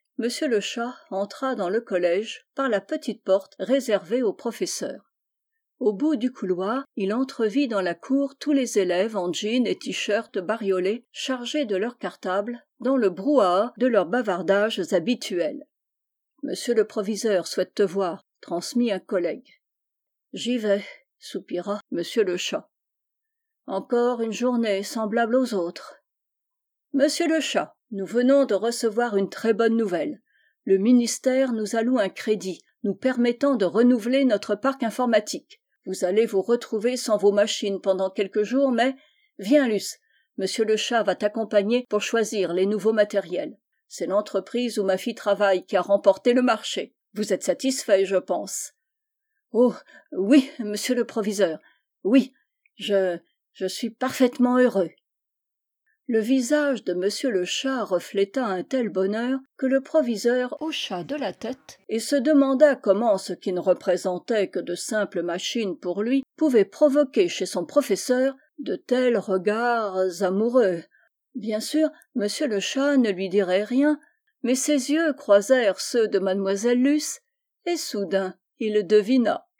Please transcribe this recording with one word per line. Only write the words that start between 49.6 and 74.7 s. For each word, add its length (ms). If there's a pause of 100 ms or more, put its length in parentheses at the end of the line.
oui, 480
monsieur 360
le 100
proviseur, 540 (440)
oui, 300 (420)
je, 420 (360)
je 120
suis 240
parfaitement 680
heureux. 340 (1200)
Le 80
visage 640
de 120
monsieur 340
le 160
chat 380
refléta 600
un 200
tel 260
bonheur 500 (180)
que 100
le 120
proviseur 800
hocha 440
de 120
la 180
tête 440 (100)
et 120
se 160
demanda 600
comment 440
ce 120
qui 220
ne 60
représentait 880
que 120
de 140
simples 480
machines 560
pour 240
lui 220 (120)
pouvait 300
provoquer 600
chez 180
son 180
professeur 720 (220)
de 180
tels 440
regards 1040
amoureux. 580 (540)
Bien 240
sûr, 320 (240)
monsieur 320
le 120
chat 380
ne 140
lui 180
dirait 340
rien, 360 (420)
mais 140
ses 340